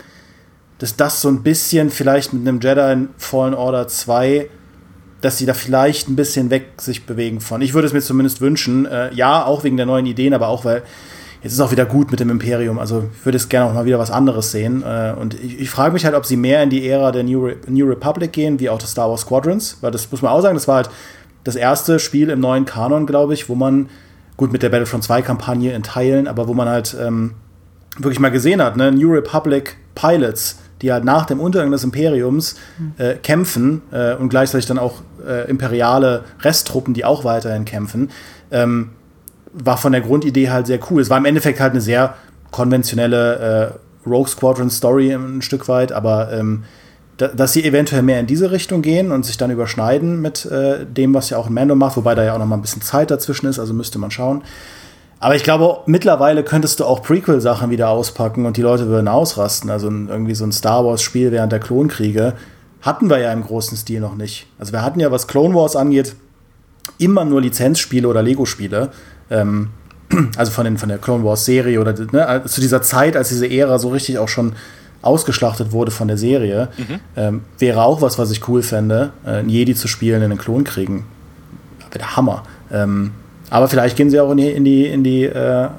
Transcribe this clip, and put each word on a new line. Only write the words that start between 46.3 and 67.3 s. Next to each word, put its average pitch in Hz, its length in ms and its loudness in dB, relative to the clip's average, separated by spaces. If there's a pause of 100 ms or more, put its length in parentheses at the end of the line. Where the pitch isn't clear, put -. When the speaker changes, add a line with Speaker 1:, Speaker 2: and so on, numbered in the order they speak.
Speaker 1:
ähm, 107 320 -2 (540)
da-, 131 120 0
dass 131 240 0
sie 160 120 2
eventuell 143 360 2
mehr 127 180 4
in 117 80 -2
diese 175 240 0
Richtung 180 300 -2
gehen 170 300 0
und 131 140 -2
sich 113 120 -8
dann 127 140 -2
überschneiden 123 720 -2
mit, 156 240 -6
äh, 139 400 -2
dem, 135 280 2
was 131 160 0
ja 117 80 -4
auch 113 100 -4
ein 113 60 -2
Mando 139 220 2
macht, 135 220 2
wobei 117 180 2
da 113 80 2
ja 110 100 0
auch 113 60 -2
noch 107 60 -2
mal 107 120 0
ein 104 40 -4
bisschen 107 200 -8
Zeit 151 300 0
dazwischen 139 360 -4
ist, 131 120 -4
also 113 140 -6
müsste 113 260 -6
man 101 120 -6
schauen. 135 320 -4 (800)
Aber 135 140 4
ich 147 80 0
glaube, 160 420 4
mittlerweile 151 600 4
könntest 156 340 0
du 139 60 0
auch 120 160 0
Prequel-Sachen 123 720 2
wieder 113 180 0
auspacken 117 560 -2
und 113 100 -2
die 120 60 0
Leute 120 260 2
würden 107 220 2
ausrasten. 110 600 0
Also 104 200 -4
ein, 104 180 -6
irgendwie 110 280 -4
so 110 100 -4
ein 107 80 -2
Star 117 320 2
Wars-Spiel 120 480 0
während 113 180 0
der 110 80 0
Klonkriege 117 760 0 (460)
hatten 156 280 0
wir 143 100 4
ja 117 140 0
im 113 100 -4
großen 110 340 -6
Stil 110 220 -6
noch 101 160 -6
nicht. 107 320 -12 (100)
Also 101 140 -12
wir 110 100 -4
hatten 151 200 -2
ja, 143 100 2
was 123 160 -2
Clone 160 280 4
Wars 156 200 4
angeht, 135 400 2 (840)
immer 180 260 4
nur 139 160 2